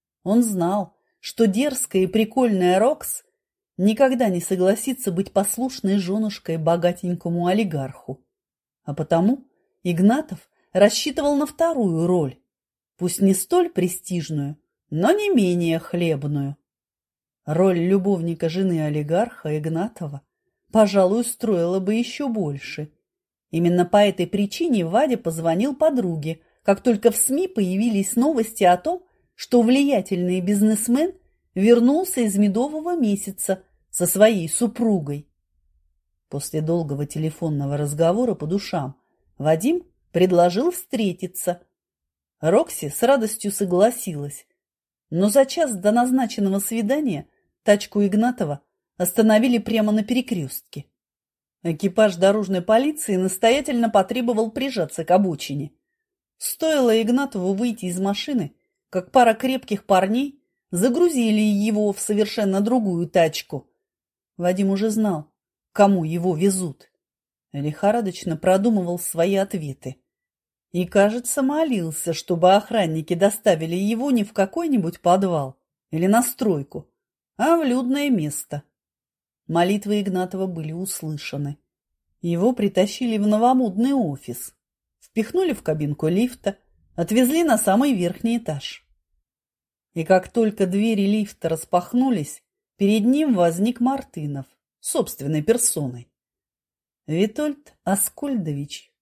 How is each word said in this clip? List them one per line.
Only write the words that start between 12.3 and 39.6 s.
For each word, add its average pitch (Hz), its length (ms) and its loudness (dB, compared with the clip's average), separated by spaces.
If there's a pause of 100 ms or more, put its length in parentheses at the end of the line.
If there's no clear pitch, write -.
пусть 180 240 -4
не 190 120 4
столь 349 360 0
престижную, 160 880 -4 (320)
но 175 220 2
не 415 180 0
менее 175 500 2
хлебную. 147 760 -4 (880)
Роль 175 340 2
любовника 175 680 0
жены 175 360 -2
олигарха 151 720 -2
Игнатова, 160 640 -6 (500)
пожалуй, 202 500 4
устроила 190 580 -2
бы 190 160 -2
еще 247 340 -4
больше. 151 600 -6 (580)
Именно 175 360 2
по 208 120 2
этой 196 300 2
причине 208 580 -2
Вадя 233 320 0
позвонил 165 580 -2
подруге – 175 680 -2 (220)
как 202 180 0
только 220 300 2
в 208 60 -6
сми 320 300 -2
появились 196 680 -2
новости 240 480 0
о 180 140 6
том, 339 260 -6 (300)
что - 300 2
влиятельный 202 760 2
бизнесмен 214 760 2 (420)
вернулся 240 640 4
из 202 160 0
медового 285 580 0
месяца 202 680 -4 (260)
со - 160 -2
своей 196 420 2
супругой. 170 800 -2 (1000)
После 143 320 -6
долгого 156 440 -2
телефонного 151 720 -4
разговора 165 580 0
по 147 100 -8
душам 156 500 -4 (420)
Вадим 165 460 0 (280)